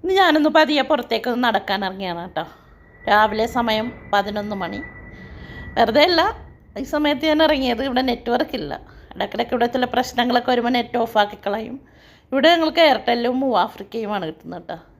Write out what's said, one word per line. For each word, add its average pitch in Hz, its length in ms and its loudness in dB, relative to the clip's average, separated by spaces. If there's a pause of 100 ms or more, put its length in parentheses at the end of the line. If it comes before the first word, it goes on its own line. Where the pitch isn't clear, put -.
ഇന്ന് 370 100 0
ഞാനൊന്ന് 311 360 4
പതിയെ 311 320 4
പുറത്തേക്കൊന്ന് 247 600 -2
നടക്കാൻ 208 420 0
ഇറങ്ങിയാണ് 185 360 -6
കേട്ടോ. 170 240 -8 (640)
രാവിലെ 214 360 4
സമയം 233 680 -2
പതിനൊന്ന് 208 420 -2
മണി. 190 260 -6 (920)
വെറുതെ 233 300 6
അല്ല 359 340 2 (420)
ഈ 269 40 -6
സമയത്ത് 302 420 -2
ഞാൻ 311 180 4
ഇറങ്ങിയത്, 262 420 2
ഇവിടെ 262 160 0
നെറ്റ്വർക്ക് 247 540 -2
ഇല്ല. 147 260 -8 (340)
ഇടയ്ക്കിടയ്ക്ക് 220 380 -4
ഇവിടെ 240 120 2
ചില 247 200 0
പ്രശ്നങ്ങളൊക്കെ 247 680 0
വരുമ്പോൾ 240 180 0
നെറ്റ് 240 280 -2
ഓഫ് 233 200 0
ആക്കി 208 200 0 (100)
കളയും. 226 320 -6 (520)
ഇവിടെ 277 180 4
ഞങ്ങൾക്ക് 330 300 2
എയർടെല്ലും 247 600 2
മൂവാഫ്രിക്കയുമാണ് 208 840 -2
കിട്ടുന്നത് 165 360 -12
കേട്ടോ. 165 220 -12 (160)